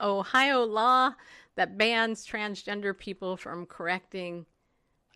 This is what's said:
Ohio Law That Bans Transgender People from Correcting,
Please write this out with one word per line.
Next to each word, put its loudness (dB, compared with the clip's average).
Ohio 2
Law 4
That -2
Bans 2
Transgender -4
People -8
from -10
Correcting, -8